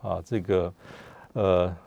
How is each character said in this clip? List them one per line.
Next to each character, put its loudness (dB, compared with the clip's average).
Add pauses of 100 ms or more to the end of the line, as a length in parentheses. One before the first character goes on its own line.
啊， -4
这 -4
个， 0 (600)
呃， 2 (100)